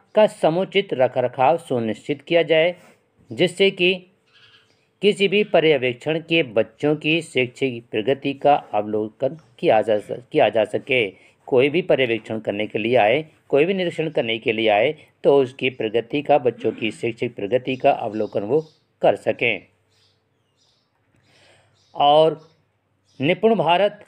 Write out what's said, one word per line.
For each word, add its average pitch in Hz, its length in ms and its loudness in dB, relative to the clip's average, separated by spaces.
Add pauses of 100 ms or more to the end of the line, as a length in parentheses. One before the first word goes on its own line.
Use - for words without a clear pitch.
(160)
का 214 120 6
समुचित 190 640 -2
रखरखाव 127 640 0
सुनिश्चित 120 640 -6
किया 165 220 2
जाए, 160 320 2 (560)
जिससे 175 400 0
कि 180 220 0 (1080)
किसी 196 260 2
भी 202 160 0
पर्यवेक्षण 151 760 0
के 165 240 0
बच्चों 127 520 -2
की 151 260 -2
शैक्षिक 127 680 -4
प्रगति 135 420 -4
का 143 220 2
अवलोकन 107 840 -6 (220)
किया 117 220 2
जा 107 180 -2
स-, 120 320 -12
किया 135 180 2
जा 107 160 0
सके। 120 440 -4 (380)
कोई 135 220 2
भी 160 120 -2
पर्यवेक्षण 123 580 -2
करने 107 280 -6
के 113 120 -6
लिए 117 160 0
आए, 117 300 2 (240)
कोई 143 160 2
भी 196 80 -2
निरीक्षण 165 360 -4
करने 117 280 -4
के 113 140 -2
लिए 110 180 0
आए, 117 260 2 (280)
तो 143 180 6
उसकी 127 280 -4
प्रगति 117 520 -4
का, 143 160 2
बच्चों 123 340 -2
की 107 200 -6
शैक्षिक 120 440 -8
प्रगति 123 400 -4
का 135 160 2
अवलोकन 107 520 -4
वो 131 180 -2 (400)
कर 127 140 2
सकें। 110 520 -4 (2250)
और 151 540 4 (720)
निपुण 180 340 2
भारत 180 520 0